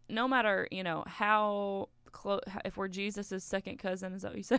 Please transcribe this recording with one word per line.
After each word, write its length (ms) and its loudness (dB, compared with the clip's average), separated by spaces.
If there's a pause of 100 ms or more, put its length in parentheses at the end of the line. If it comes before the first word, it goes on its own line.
no 180 0
matter, 460 4
you 100 -4
know, 240 -2
how 840 2 (200)
clo-, 300 0 (240)
if 120 -4
we're 120 -2
Jesus's 560 -4
second 340 -4
cousin, 340 -4
is 100 -8
that 100 -6
what 60 -8
you 40 -6
say? 160 4